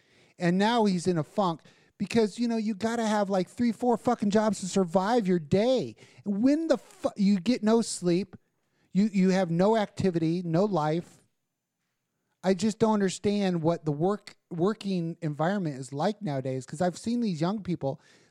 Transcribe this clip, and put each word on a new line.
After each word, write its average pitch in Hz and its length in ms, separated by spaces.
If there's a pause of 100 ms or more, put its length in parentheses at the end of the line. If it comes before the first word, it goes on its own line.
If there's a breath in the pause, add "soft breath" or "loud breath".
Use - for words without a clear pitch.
(380 soft breath)
And 180 200
now 220 260
he's 180 220
in 180 120
a 147 60
funk 175 360 (380 soft breath)
because, 214 400
you 240 100
know, 233 100
you 220 160
gotta 226 320
have, 208 240
like, 190 180
three, 240 240
four 247 240
fucking 220 340
jobs 214 300
to 190 60
survive 190 600
your 180 120
day. 185 580 (280 loud breath)
When 269 440
the 269 100
fu-, - 380
you 202 240
get 233 220
no 220 200
sleep, 175 540 (560)
you, 202 200
you 185 180
have 185 200
no 190 260
activity, 175 680
no 170 200
life. 165 580 (1200)
I 190 100
just 202 240
don't 220 160
understand 196 680
what 165 220
the 151 80
work, 180 440 (140)
working 175 720
environment 156 580
is 131 120
like 175 300
nowadays, 131 420
'cause 156 160
I've 180 180
seen 240 220
these 190 200
young 190 220
people, 160 380 (300 soft breath)